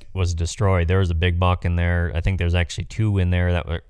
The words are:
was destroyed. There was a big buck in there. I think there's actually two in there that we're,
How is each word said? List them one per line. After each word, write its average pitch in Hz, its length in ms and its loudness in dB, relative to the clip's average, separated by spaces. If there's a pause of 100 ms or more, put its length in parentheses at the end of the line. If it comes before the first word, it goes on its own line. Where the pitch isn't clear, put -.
(140)
was 87 200 0
destroyed. 87 540 0
There 95 120 4
was 92 100 2
a 85 60 0
big 87 240 2
buck 90 260 2
in 87 100 0
there. 87 380 0
I 85 80 -2
think 98 160 0
there's 87 180 0
actually 90 300 -2
two 107 320 -2
in 90 140 2
there 90 220 2
that 87 140 -2
we're, 82 220 -6